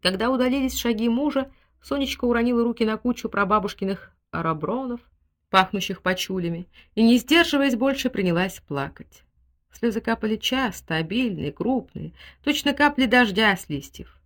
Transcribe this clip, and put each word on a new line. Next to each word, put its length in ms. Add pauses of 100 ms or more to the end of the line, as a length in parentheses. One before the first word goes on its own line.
Когда 280
удалились 480
шаги 320
мужа, 420 (300)
Сонечка 440
уронила 380
руки 220
на 120
кучу 320
прабабушкиных 800 (200)
робронов, 720 (480)
пахнущих 520
пачулями, 680 (280)
и, 80
не 140
сдерживаясь 580
больше, 340
принялась 580
плакать. 560 (480)
Слёзы 300
капали 360
часто, 580
обильные, 560
крупные, 600 (300)
точно 300
капли 320
дождя 500
с 140
листьев. 560